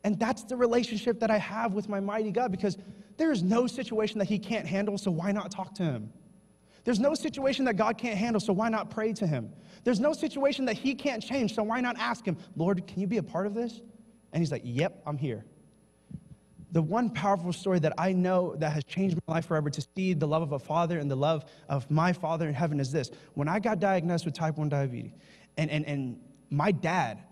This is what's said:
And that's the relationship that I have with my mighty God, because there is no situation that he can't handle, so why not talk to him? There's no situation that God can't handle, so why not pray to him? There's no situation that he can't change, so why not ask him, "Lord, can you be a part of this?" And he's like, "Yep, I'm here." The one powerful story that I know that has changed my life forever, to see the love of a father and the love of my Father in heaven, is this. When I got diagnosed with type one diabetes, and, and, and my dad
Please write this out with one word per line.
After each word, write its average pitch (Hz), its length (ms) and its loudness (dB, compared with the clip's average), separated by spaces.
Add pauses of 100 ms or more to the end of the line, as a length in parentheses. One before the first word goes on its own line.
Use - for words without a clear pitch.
And 208 160 0
that's 233 240 0
the 254 120 -6
relationship 233 640 2
that 220 100 2
I 214 80 4
have 214 340 -2
with 208 160 -2
my 196 100 -2
mighty 208 300 -2
God, 233 220 0
because 190 260 0 (400)
there 320 140 4
is 196 100 2
no 226 240 4
situation 214 540 -2
that 196 60 2
he 208 120 0
can't 208 300 -4
handle, 196 320 0
so 196 100 0
why 170 220 0
not 190 180 -2
talk 190 260 -8
to 185 80 -2
him? 117 300 -2 (720)
There's 233 160 2
no 285 160 4
situation 269 500 0
that 220 120 2
God 220 200 2
can't 226 200 -2
handle, 220 220 2
so 202 140 2
why 220 160 2
not 220 220 -2
pray 220 220 -2
to 196 120 -2
him? 131 260 -2 (340)
There's 233 140 4
no 294 140 4
situation 277 520 0
that 220 100 0
he 262 180 0
can't 247 300 -2
change, 247 320 0
so 220 80 0
why 226 180 0
not 247 160 0
ask 233 300 -2
him, 170 100 0 (180)
"Lord, 185 300 2
can - 160 -6
you 202 60 0
be 220 100 0
a 170 60 0
part 190 240 -2
of 202 80 -4
this?" 233 260 -4 (520)
And 160 60 0
he's 160 120 2
like, 123 120 -4
"Yep, 123 440 -2
I'm 151 100 -4
here." 120 280 -4 (1300)
The 165 80 6
one 208 300 2
powerful 180 420 0
story 185 240 0
that 156 220 4
I 190 140 2
know 180 420 2
that 151 180 0
has 151 100 -2
changed 185 320 0 (120)
my 160 80 -2
life 160 100 0
forever, 151 240 0
to 139 260 -6
see 185 180 0
the 156 140 2
love 156 140 2
of 147 120 -2
a 139 60 -2
father 170 380 0
and 143 120 -2
the 135 60 0
love 151 300 2 (240)
of 139 220 -2
my 165 220 4
Father 165 340 -2
in 147 80 -2
heaven, 151 240 0
is 131 120 -2
this. 143 200 -2 (240)
When 143 120 0
I 190 120 0
got 214 200 0
diagnosed 175 460 2
with 151 80 -2
type 156 240 -2
one 151 120 0
diabetes, 131 420 -2 (440)
and, 156 140 0
and, 151 160 0
and 139 340 -4 (300)
my 151 220 2
dad 160 480 0 (120)